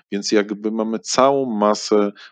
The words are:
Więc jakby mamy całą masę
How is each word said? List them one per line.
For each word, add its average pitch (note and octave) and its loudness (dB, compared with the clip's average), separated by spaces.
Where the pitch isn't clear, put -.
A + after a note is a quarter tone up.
Więc G2+ -6
jakby G#2 -2
mamy A2 -4
całą C3+ 0
masę G#2 2